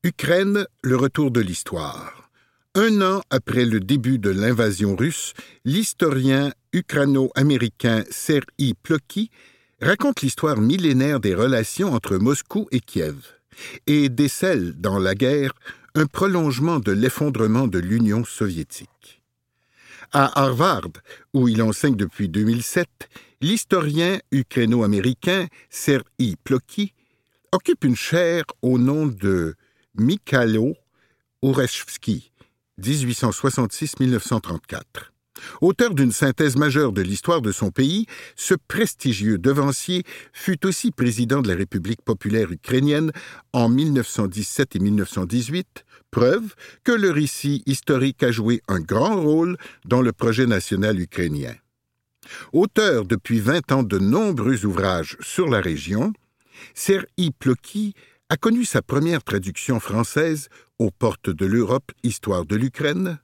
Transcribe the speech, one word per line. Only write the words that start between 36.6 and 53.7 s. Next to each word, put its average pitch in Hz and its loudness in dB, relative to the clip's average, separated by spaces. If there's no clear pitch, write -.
de 95 0
l'histoire 110 0
de 107 0
son 95 -2
pays, 175 0
ce - 0
prestigieux 110 -2
devancier 139 0
fut - -4
aussi 190 -2
président 123 0
de 110 0
la 90 0
République 95 -4
populaire 104 -2
ukrainienne 147 0
en 120 4
mille 143 2
neuf 123 2
cent 104 -2
dix-sept 104 -4
et - -2
mille 101 2
neuf 101 0
cent 95 -4
dix-huit, 120 -4
preuve 202 2
que 247 2
le 202 2
récit 143 -2
historique 135 0
a 123 4
joué 113 0
un 95 0
grand 117 0
rôle 165 2
dans 123 2
le 120 2
projet 117 0
national 101 0
ukrainien. 73 -4
Auteur 175 2
depuis 113 0
vingt 139 2